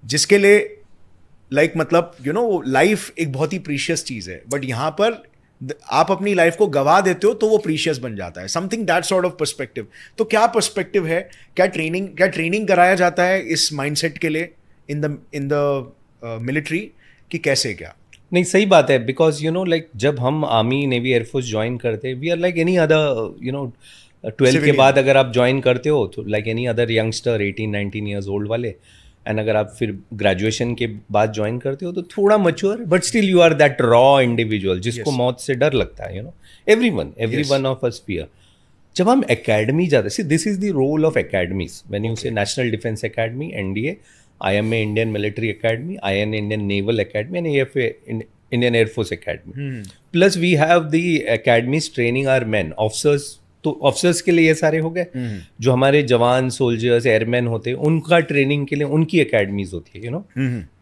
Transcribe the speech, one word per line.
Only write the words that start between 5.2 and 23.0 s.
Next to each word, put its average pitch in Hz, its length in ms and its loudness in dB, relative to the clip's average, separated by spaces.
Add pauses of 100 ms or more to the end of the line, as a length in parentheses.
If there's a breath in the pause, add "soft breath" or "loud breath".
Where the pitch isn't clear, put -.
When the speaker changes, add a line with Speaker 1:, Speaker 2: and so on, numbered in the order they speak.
Speaker 1:
द-, 131 120 -10 (160)
आप 156 200 2
अपनी 196 240 0
लाइफ 170 220 2
को 214 100 4
गवा 151 340 2
देते 185 260 0
हो 233 80 2
तो 214 140 0
वो 214 100 4
प्रीशियस 156 400 -2
बन 117 180 -10
जाता 87 240 -12
है, 95 60 -12
something 190 340 -4
that 175 220 0
sort 185 200 0
of 180 80 0
perspective। 143 540 -8 (340 loud breath)
तो 226 60 0
क्या 220 220 4
पर्सपेक्टिव 202 600 -2
है, 170 240 -4 (260 soft breath)
क्या 180 100 4
ट्रेनिंग, 180 420 -4
क्या 160 180 2
ट्रेनिंग 175 420 -2
कराया 185 260 6
जाता 175 300 2
है 185 180 0
इस 147 300 -2
माइंडसेट 147 460 -4
के 165 100 -2
लिए? 160 240 -4 (380)
In 147 60 -4
the, 147 140 -2
in 143 320 -10
the, 143 420 0 (420)
uh, 113 160 -10
military 151 420 -4 (460 soft breath)
कि 170 80 -6
कैसे 135 360 -2
क्या? 78 220 -16 (360)
Speaker 2:
नहीं, 175 120 2
सही 190 220 2
बात 165 240 6
है, 127 160 4
because, 147 320 2
you 156 120 -4
know, 180 140 -2
like, 165 180 0 (140)
जब 127 240 0
हम 147 240 0
आर्मी, 123 420 2
नेवी, 127 240 0
एयरफोर्स 123 360 0
ज्वाइन 113 300 -4
करते, 120 380 -4
we 127 100 -10
are 170 140 -2
like 175 180 0
any 170 300 2
other, 147 420 2 (160)